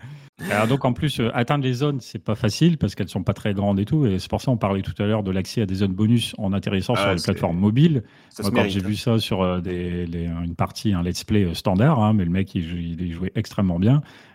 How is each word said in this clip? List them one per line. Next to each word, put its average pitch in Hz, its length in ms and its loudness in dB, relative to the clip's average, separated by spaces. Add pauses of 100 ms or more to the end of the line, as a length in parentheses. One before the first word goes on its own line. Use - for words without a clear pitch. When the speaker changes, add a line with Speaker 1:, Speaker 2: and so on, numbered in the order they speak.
(520)
Speaker 1:
Alors, 107 160 4
donc, 131 160 0
en 127 80 2
plus, 135 300 -2
euh, 120 120 2
atteindre 135 300 0
les 127 80 0
zones, 131 300 0
c'est - 180 -12
pas 107 160 -2
facile 151 420 2
parce - 160 0
qu'elles 95 140 -4
sont - 160 -4
pas 101 80 0
très 101 220 -2
grandes 101 260 0
et 104 60 0
tout. 151 200 2
Et 95 140 2
c'est - 100 -10
pour 104 120 -2
ça - 100 -12
qu'on 120 60 2
parlait 98 240 0
tout - 200 -6
à 101 40 0
l'heure 107 180 0
de 95 80 -2
l'accès 95 300 -2
à 104 40 2
des 95 100 -2
zones 98 180 0
bonus 110 440 2
en 101 140 -2
atterrissant 98 460 0
Speaker 2:
Ah, 101 60 2
Speaker 1:
sur 98 80 4
une 90 80 0
Speaker 2:
c'est, 101 120 0
Speaker 1:
plateforme 87 260 0
mobile. 123 460 4 (280)
Speaker 2:
ça - 120 -10
Speaker 1:
Moi, 101 60 0
Speaker 2:
se - 40 0
Speaker 1:
quand 123 100 2
Speaker 2:
mérite, 101 100 0
Speaker 1:
j'ai 95 100 -2
Speaker 2:
hein. 95 60 -6
Speaker 1:
vu 107 80 -2
ça 113 200 2
sur, 101 260 0
euh, 90 180 0
des, 87 440 -4
les, 85 200 -4
une 85 320 -6
partie, - 340 -2
un 87 120 0
let's 87 200 -4
play, 104 220 2
euh, 85 80 -2
standard, 110 480 2
hein, 107 100 4
mais 101 140 2
le 85 60 0
mec, 95 220 -2
il 90 140 -2
jou-, 87 80 -6
il 85 380 -6
jouait 90 220 -6
extrêmement 95 440 0
bien, 127 220 4 (340)